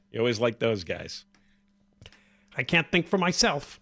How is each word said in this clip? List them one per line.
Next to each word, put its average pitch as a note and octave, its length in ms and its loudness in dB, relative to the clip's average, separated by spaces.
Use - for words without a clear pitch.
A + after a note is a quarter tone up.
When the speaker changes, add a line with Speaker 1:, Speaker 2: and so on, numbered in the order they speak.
Speaker 1:
You A2+ 80 -6
always A2+ 200 2
like A#2+ 200 0
those A2 240 0
guys. E2 420 -10
Speaker 2:
"I C3 80 -2
can't E3 280 2
think E3+ 160 2
for G3+ 100 0
myself. F3 640 0